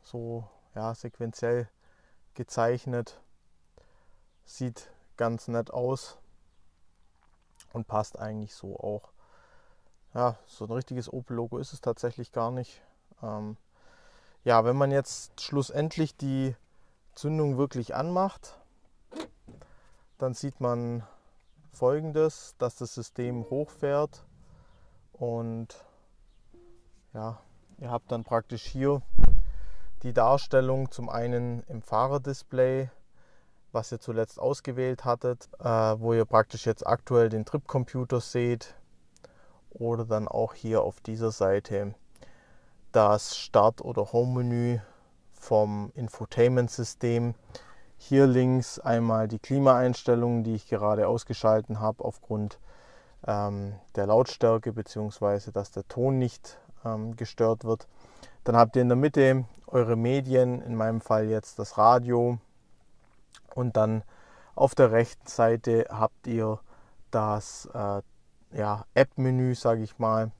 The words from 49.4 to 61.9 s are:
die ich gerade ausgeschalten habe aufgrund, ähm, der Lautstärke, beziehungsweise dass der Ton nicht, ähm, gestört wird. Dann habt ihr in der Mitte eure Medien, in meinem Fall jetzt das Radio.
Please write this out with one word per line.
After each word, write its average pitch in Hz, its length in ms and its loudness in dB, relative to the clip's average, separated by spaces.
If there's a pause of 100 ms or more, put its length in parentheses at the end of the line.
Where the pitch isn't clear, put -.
die 113 100 -4
ich 107 140 -10
gerade 104 400 0
ausgeschalten 110 720 0
habe 110 240 -4
aufgrund, - 560 -8 (680)
ähm, 101 480 -6 (220)
der 101 100 -2
Lautstärke, 113 680 2
beziehungsweise 104 800 -6
dass 101 200 -8
der - 160 -10
Ton 131 300 -2
nicht, - 420 -6 (240)
ähm, 113 320 -6
gestört 113 480 -2
wird. 113 240 -4 (560)
Dann 117 120 6
habt 117 200 8
ihr 123 60 6
in 123 60 4
der 120 80 6
Mitte 131 480 4 (220)
eure 117 300 2
Medien, 127 680 2
in 117 140 -6
meinem 113 240 -2
Fall 110 260 0
jetzt 110 320 -4
das - 180 -10
Radio. 120 600 4 (1160)